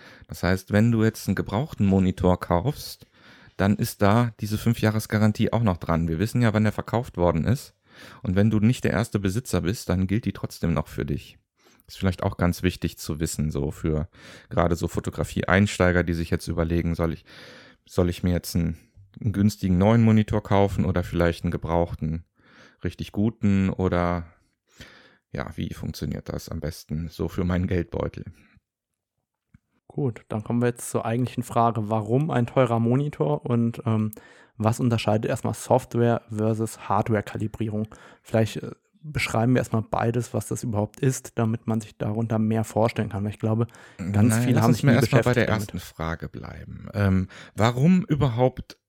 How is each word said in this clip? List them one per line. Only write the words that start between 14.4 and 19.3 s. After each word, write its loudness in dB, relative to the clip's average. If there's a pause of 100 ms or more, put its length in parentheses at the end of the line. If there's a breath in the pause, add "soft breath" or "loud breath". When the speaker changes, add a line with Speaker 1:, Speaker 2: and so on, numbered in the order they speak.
Speaker 1:
gerade 2
so -4
Fotografie-Einsteiger, 0
die -2
sich -4
jetzt -4
überlegen, 0
soll -2
ich, -12 (640 loud breath)
soll 0
ich -6
mir 2
jetzt -2
einen, -2 (440 soft breath)
einen -2